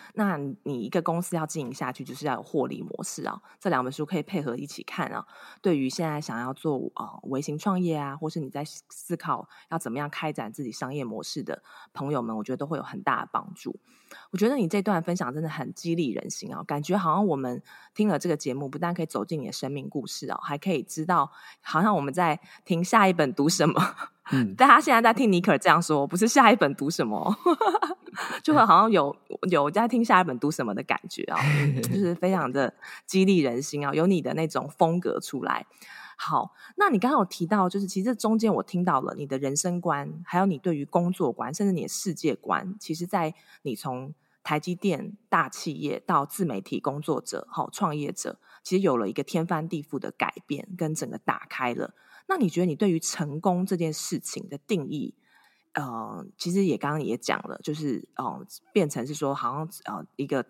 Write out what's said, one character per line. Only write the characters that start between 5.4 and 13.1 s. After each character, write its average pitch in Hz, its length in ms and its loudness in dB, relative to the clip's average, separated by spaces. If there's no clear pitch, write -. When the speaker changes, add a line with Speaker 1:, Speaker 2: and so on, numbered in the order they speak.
Speaker 1:
对 175 160 2
于 135 100 0
现 160 220 -4
在 151 100 -4
想 117 200 -6
要 127 120 -6
做， 139 440 -4
呃， - 240 -12
微 131 100 -2
型 147 160 -6
创 185 240 0
业 170 160 0
啊， 143 220 -6
或 156 100 -6
是 160 120 -8
你 131 100 -6
在 143 160 -6
思 - 500 -12
考 156 320 -4
要 165 80 -4
怎 123 140 -8
么 127 80 -4
样 147 100 -4
开 156 240 -4
展 113 180 -8
自 143 120 -10
己 113 80 -8
商 131 200 -8
业 143 120 -6
模 107 180 -8
式 - 220 -8
的 - 180 -8
朋 139 180 -6
友 127 120 -2
们， 113 120 -6
我 107 80 -4
觉 127 80 -8
得 127 60 -4
都 143 80 -6
会 147 140 -4
有 - 40 -6
很 - 200 -12
大 127 180 0